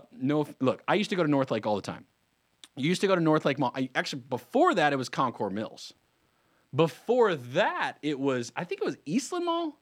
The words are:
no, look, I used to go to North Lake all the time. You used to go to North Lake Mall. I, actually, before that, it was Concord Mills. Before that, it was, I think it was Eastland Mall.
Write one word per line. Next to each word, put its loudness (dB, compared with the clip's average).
no, 0
look, 0
I 2
used -2
to -2
go 0
to 2
North 0
Lake -2
all 2
the -4
time. -12
You -2
used 0
to 2
go 6
to 2
North 4
Lake 2
Mall. 0
I, -2
actually, -4
before 2
that, 4
it 0
was -6
Concord -2
Mills. -8
Before 2
that, -2
it -2
was, -2
I -6
think -8
it -2
was -4
Eastland -4
Mall. -2